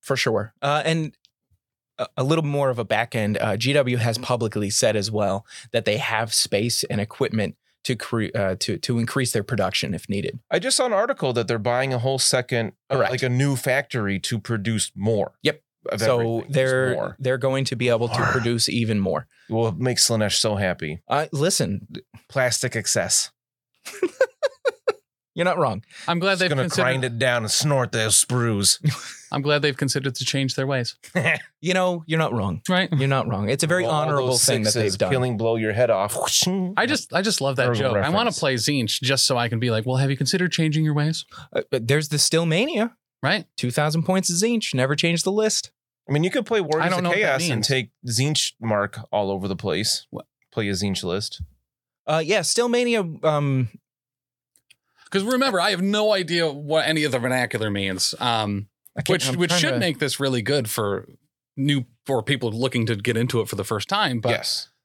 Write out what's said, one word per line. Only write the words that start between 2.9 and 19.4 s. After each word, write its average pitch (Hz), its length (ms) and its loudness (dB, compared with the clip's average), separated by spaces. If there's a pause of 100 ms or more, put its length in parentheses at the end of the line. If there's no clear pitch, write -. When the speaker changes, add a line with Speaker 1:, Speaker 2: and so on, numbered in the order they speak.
Speaker 1:
end, 107 260 0
uh, 107 160 0
G 123 160 0
W 123 240 4
has 117 220 0
publicly 113 500 -2
said 107 260 2
as 104 160 0
well 98 360 0 (260)
that 117 140 0
they 104 100 4
have 110 380 -2
space 110 500 0
and - 160 -2
equipment 107 560 -2 (280)
to 127 120 -2
cre-, 113 300 -2 (100)
uh, 95 240 0
to, 98 180 -4
to 117 220 -2
increase 123 320 -2
their 110 100 0
production 101 500 -2
if - 160 -8
needed. 98 300 -4 (140)
Speaker 2:
I 160 80 2
just 254 160 -2
saw 254 100 2
an 233 60 0
article 196 400 0
that 117 160 -2
they're 117 100 0
buying 123 340 0
a 123 60 -2
whole 131 220 0
second, 120 540 0 (140)
uh, 135 60 -2
Speaker 1:
Correct. 113 160 2
Speaker 2:
like, 127 140 -2
a 127 40 2
new 135 280 2
factory 120 640 -2
to - 180 -4
produce 110 560 -2
more. 101 380 0 (100)
Speaker 1:
Yep. 151 180 0 (300)
Speaker 2:
Of 101 100 -2
Speaker 1:
So 113 200 2
Speaker 2:
everything. 117 220 0
Just 135 100 -8
Speaker 1:
they're, 131 420 2
Speaker 2:
more. - 240 -6
Speaker 1:
they're 127 200 0
going 135 260 0
to 131 100 -4
be 123 140 0
able 117 200 2
to 117 120 -2
Speaker 2:
More. - 80 0
Speaker 1:
produce 117 400 0
even 110 320 0
more. 82 260 0 (220)